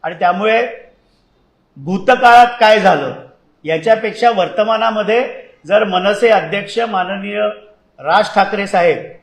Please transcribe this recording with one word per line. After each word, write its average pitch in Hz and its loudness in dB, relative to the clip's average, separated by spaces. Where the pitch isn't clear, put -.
आणि 170 -8
त्यामुळे 214 0
भूतकाळात 240 4
काय 214 4
झालं 151 0
याच्यापेक्षा 214 0
वर्तमानामध्ये 220 -2
जर 202 2
मनसे 196 0
अध्यक्ष 196 -2
माननीय 202 -6
राज 170 0
ठाकरे 196 -2
साहेब 175 0